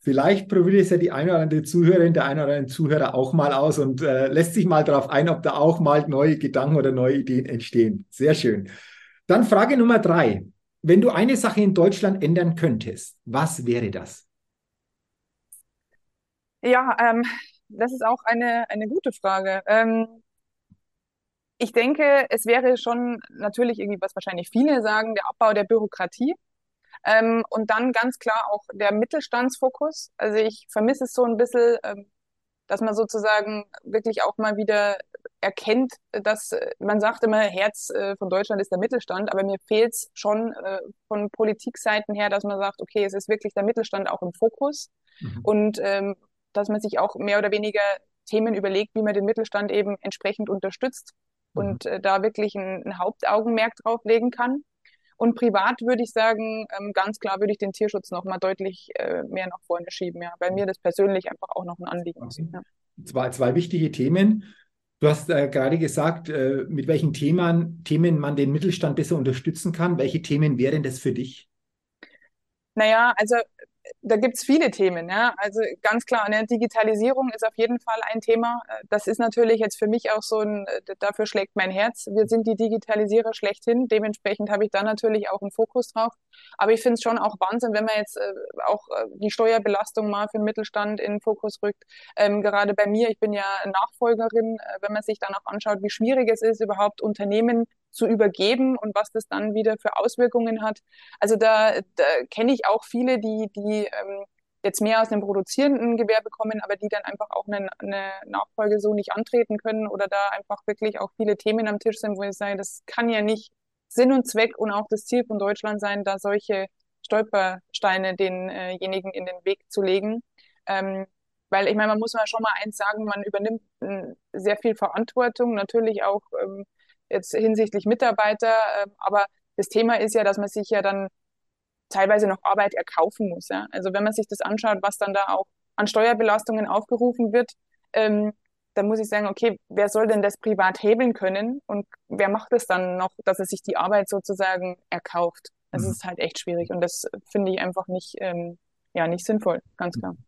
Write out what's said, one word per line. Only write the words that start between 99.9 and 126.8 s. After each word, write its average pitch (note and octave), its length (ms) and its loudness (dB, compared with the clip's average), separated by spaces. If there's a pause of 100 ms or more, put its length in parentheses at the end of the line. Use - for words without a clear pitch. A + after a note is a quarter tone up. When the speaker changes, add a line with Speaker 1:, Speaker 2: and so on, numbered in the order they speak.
Speaker 2:
Auswirkungen A3+ 640 0
hat. G#3+ 160 -4 (400)
Also G#3+ 160 4
da, A3 380 6 (220)
da E3 80 4 (260)
kenne A#3 240 2
ich A#3+ 120 -2
auch G#3+ 200 2
viele, B3 340 0
die, A3 340 -4
die, G#3 320 -2
ähm, G3 380 -8 (400)
jetzt G3 160 -2
mehr A3 220 4
aus A3 80 0
dem G#3 100 0
produzierenden A#3 800 0
Gewerbe A3 320 2
kommen, A3 320 -6
aber G3 160 -4
die G#3 100 -8
dann G#3 160 -4
einfach G#3 280 -8
auch - 160 -4
eine, G3+ 200 -6 (120)
eine G3 320 -8 (160)
Nachfolge G#3 520 -2
so G#3+ 140 0
nicht G#3 180 -4
antreten A3+ 460 0
können A3 300 -4
oder G3+ 200 -4
da G3+ 220 -2
einfach G3+ 380 -8
wirklich G#3+ 340 -4
auch F#3+ 160 -8
viele G#3 180 2
Themen A3 320 -2
am G#3 120 -4
Tisch A3 180 -2
sind, G#3 200 -6
wo G3 60 -6
ich G3+ 140 -8
sage, G3+ 180 -6
das G3 300 -10
kann A#3 240 -2
ja A3 120 0
nicht G#3+ 300 -2 (380)
Sinn B3+ 240 4
und B3+ 120 2
Zweck A3+ 320 0
und G#3+ 140 -2
auch G#3 180 -4
das G#3+ 140 -2
Ziel B3 220 0
von A3+ 120 -4
Deutschland G#3 440 -2
sein, G3+ 240 -4
da G3 120 -2
solche G3+ 500 -2 (340)
Stolpersteine F#3+ 1120 0
denjenigen F#3 960 -6
in F#3+ 140 -8
den F3+ 180 -12
Weg G3 240 -4
zu - 140 -4
legen. G3 420 0 (420)
Ähm, F#3+ 420 -4 (420)
weil G3 180 2
ich G#3+ 80 2
meine, G#3+ 140 2
man G#3+ 100 2
muss A3 140 -4
mal A3 120 0
schon A3+ 160 -4
mal A3 120 0 (100)
eins G#3+ 140 -10
sagen, G#3+ 260 -4
man G3+ 200 -6
übernimmt, G#3 380 -4 (200)
ähm, F#3 340 -10 (160)
sehr G3+ 240 0
viel G#3+ 220 0
Verantwortung, A#3 800 0
natürlich G#3+ 480 0
auch, G3+ 180 0 (200)
ähm, G3 220 -8 (460)